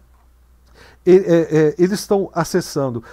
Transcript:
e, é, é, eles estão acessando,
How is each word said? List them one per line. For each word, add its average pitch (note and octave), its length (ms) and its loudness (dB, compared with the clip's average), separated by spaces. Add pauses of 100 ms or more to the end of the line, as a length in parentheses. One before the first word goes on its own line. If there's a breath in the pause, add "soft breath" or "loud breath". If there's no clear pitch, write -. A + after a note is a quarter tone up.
(1040 loud breath)
e, F3+ 60 4
é, E3+ 460 2
é, D3+ 200 0
eles F3+ 220 0
estão G3 340 -4
acessando, C#3+ 800 -6